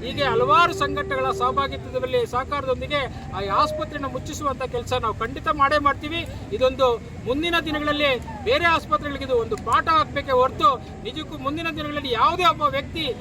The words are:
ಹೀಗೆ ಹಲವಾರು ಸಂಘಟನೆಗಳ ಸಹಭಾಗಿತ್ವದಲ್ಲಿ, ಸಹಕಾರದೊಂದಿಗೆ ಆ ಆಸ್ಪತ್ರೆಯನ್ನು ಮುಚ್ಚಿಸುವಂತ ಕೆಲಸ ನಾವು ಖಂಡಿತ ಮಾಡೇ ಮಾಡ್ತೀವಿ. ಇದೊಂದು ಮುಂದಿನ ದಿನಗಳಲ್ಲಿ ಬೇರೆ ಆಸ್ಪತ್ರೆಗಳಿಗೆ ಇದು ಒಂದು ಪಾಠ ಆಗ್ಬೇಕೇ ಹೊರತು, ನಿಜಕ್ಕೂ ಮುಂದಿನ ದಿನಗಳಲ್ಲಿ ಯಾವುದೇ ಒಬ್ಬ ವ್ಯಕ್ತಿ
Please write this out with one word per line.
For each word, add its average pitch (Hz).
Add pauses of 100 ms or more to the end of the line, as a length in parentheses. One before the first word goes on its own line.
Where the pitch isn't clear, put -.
ಹೀಗೆ 294
ಹಲವಾರು 330
ಸಂಘಟನೆಗಳ 285
ಸಹಭಾಗಿತ್ವದಲ್ಲಿ, 254
ಸಹಕಾರದೊಂದಿಗೆ 262 (360)
ಆ 196
ಆಸ್ಪತ್ರೆಯನ್ನು 302
ಮುಚ್ಚಿಸುವಂತ 269
ಕೆಲಸ 247
ನಾವು 240
ಖಂಡಿತ 269
ಮಾಡೇ 294
ಮಾಡ್ತೀವಿ. 302 (240)
ಇದೊಂದು 254 (280)
ಮುಂದಿನ 311 (100)
ದಿನಗಳಲ್ಲಿ 294
ಬೇರೆ 269
ಆಸ್ಪತ್ರೆಗಳಿಗೆ 294
ಇದು 254
ಒಂದು 214
ಪಾಠ 277
ಆಗ್ಬೇಕೇ 285
ಹೊರತು, 254 (280)
ನಿಜಕ್ಕೂ 302
ಮುಂದಿನ 302
ದಿನಗಳಲ್ಲಿ 294
ಯಾವುದೇ 294
ಒಬ್ಬ 320
ವ್ಯಕ್ತಿ 285